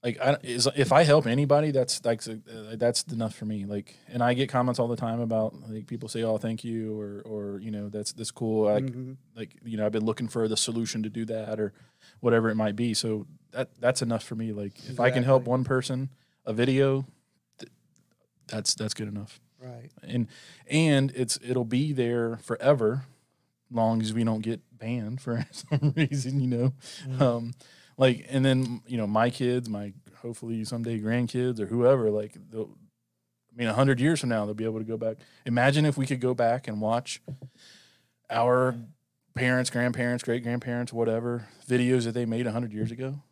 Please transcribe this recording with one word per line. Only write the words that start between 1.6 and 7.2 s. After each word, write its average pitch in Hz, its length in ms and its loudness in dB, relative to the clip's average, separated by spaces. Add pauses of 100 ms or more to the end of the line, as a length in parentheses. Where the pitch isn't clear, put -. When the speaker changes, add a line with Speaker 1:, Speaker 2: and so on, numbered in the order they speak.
Speaker 1:
that's, 127 280 0
that's, 113 280 -2
uh, 110 100 -10 (380)
that's 117 280 2
enough 113 320 -4
for 110 100 -10
me. 107 200 -4
Like, 101 300 -8 (140)
and 123 120 -2
I 123 120 4
get 131 160 0
comments 123 300 0
all 117 100 0
the 117 80 -2
time 117 240 -4
about, 113 340 0 (160)
like, 107 160 -10
people 117 220 -10
say, 113 140 -4
"Oh, 110 140 0
thank 113 280 -6
you," 110 340 -6
or, 101 240 -10